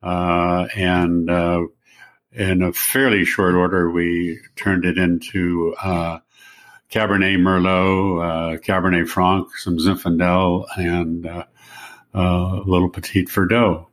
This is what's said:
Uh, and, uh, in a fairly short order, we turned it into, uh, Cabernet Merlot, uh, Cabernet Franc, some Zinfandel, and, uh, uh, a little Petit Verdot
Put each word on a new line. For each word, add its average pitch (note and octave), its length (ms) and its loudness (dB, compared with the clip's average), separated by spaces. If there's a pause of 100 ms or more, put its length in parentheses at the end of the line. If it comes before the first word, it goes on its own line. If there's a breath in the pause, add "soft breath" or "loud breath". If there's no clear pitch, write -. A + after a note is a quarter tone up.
Uh, F2 720 0
and, F2 540 0
uh, F2 360 0 (680 loud breath)
in F#2 280 0
a F2 120 0
fairly A#2 520 2
short F2+ 300 2
order, F2+ 340 2
we F2 500 -2 (160)
turned F2+ 300 -2
it F2 120 0
into, F2 840 -2
uh, E2+ 380 -4 (720 loud breath)
Cabernet G2 460 0
Merlot, F#2 840 2
uh, E2 380 -4
Cabernet F2+ 500 0
Franc, F#2 480 2
some F2 200 -4
Zinfandel, F2+ 880 0 (120)
and, E2+ 480 -4
uh, E2+ 180 -12 (720 loud breath)
uh, F2+ 460 0
a - 40 -14
little F2+ 240 2
Petit F#2 360 -4
Verdot G2 680 0